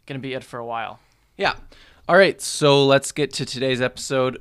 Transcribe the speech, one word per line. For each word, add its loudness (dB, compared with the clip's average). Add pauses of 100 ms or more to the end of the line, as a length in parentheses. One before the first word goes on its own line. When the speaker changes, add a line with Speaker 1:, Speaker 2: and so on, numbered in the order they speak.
Speaker 1:
gonna -12
be -10
it -10
for -14
a -12
while. -10 (360)
Speaker 2:
Yeah. -2 (540)
All 6
right, 4
so 2
let's 4
get -4
to -6
today's -4
episode. -4